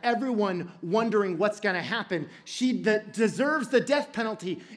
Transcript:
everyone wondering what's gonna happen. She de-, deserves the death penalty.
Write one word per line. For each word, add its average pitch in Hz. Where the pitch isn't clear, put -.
everyone 208
wondering 196
what's 208
gonna 180
happen. 175
She -
de-, 214
deserves 226
the 254
death 277
penalty. 214